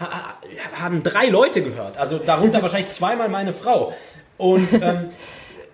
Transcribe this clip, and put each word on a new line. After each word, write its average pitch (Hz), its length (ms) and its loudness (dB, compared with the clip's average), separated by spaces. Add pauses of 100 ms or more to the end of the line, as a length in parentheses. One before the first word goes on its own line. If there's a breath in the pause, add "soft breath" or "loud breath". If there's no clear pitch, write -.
ha-, 175 100 -8
ha-, - 720 -12
haben 175 180 -2
drei 208 260 2
Leute 226 340 4
gehört. 110 360 -8
Also 143 200 -2
darunter 180 440 4
<laughs> - 0 -
wahrscheinlich 180 280 -2
zweimal 220 400 -2
meine 196 240 -4
Frau. - 400 0 (440 loud breath)
Und... 185 360 4
Ähm, 226 80 4 (920 loud breath)